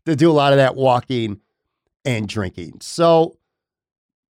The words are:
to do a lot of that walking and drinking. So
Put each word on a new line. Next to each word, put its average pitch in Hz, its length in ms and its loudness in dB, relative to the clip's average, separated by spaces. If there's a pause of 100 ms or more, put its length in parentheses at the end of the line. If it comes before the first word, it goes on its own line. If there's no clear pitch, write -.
to 160 120 -2
do 165 120 4
a 156 40 4
lot 143 200 2
of 139 40 4
that 131 180 2
walking 123 640 -2 (640)
and 110 240 -4
drinking. 90 540 -10
So 165 560 0 (960)